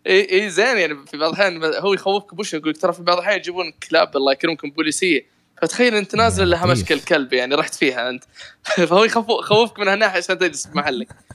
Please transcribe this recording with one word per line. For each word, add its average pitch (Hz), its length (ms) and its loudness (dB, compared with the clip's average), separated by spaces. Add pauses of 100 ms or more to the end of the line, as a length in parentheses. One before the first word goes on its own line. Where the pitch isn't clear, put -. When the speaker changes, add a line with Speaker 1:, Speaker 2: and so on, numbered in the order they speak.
Speaker 1:
إي، 190 260 4
إي، 202 180 2
زين، 220 280 2
يعني، 151 280 -2
في - 100 -14
بعض 156 140 0
الأحيان 170 340 -2
هو 170 300 0
يخوفك 196 400 -2
بوشه، 196 220 -6
يقول 156 140 -4
لك: 151 60 -4
"ترى 175 160 0
في 175 100 -12
بعض 175 140 2
الأحيان 185 220 0
يجيبون 175 340 -8 (160)
كلاب، 165 280 2
الله 139 160 2
يكرمكم، 151 380 -4
بوليسية." 156 560 -2 (360)
فتخيل 233 320 2
أنت 208 200 -2
نازل 208 280 2
Speaker 2:
يا 180 60 2
Speaker 1:
لها 175 180 0
Speaker 2:
لطيف. 175 120 2
Speaker 1:
مشكل 139 220 -2
كلب، 139 320 0
يعني، 127 220 0
رحت 151 200 -2
فيها 127 360 0
أنت. 127 140 -10 (300)
<laughs> - 340 0
فهو 190 160 6
يخوف-، 226 360 0
يخوفك 214 380 2
من 202 100 -2
هالناحية 196 300 2
عشان 180 200 -2
تجلس 165 280 -2
في 147 120 -8
محلك. 139 300 -2 (260)